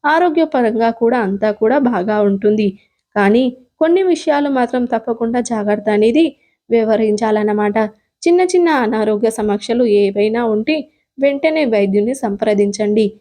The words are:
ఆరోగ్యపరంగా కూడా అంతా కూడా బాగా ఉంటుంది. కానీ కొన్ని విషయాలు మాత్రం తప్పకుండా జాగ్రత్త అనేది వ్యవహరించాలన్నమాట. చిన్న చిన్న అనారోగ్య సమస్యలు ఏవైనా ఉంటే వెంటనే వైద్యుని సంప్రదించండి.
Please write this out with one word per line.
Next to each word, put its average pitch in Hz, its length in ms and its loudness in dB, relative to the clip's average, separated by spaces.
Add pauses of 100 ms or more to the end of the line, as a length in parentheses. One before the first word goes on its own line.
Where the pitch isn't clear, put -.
ఆరోగ్యపరంగా 302 880 0
కూడా 233 280 0
అంతా 202 320 -2
కూడా 220 280 0
బాగా 220 420 -2
ఉంటుంది. 208 460 0 (480)
కానీ 208 280 2 (340)
కొన్ని 339 260 2
విషయాలు 302 460 0
మాత్రం 254 360 -2
తప్పకుండా 233 560 -4
జాగ్రత్త 208 480 -4
అనేది 226 360 2 (440)
వ్యవహరించాలన్నమాట. 214 1080 0 (460)
చిన్న 349 180 4
చిన్న 359 280 2 (100)
అనారోగ్య 220 500 0
సమస్యలు 226 540 -2 (120)
ఏవైనా 202 500 0
ఉంటే 220 300 0 (420)
వెంటనే 285 480 0
వైద్యుని 208 500 0
సంప్రదించండి. 208 920 0 (160)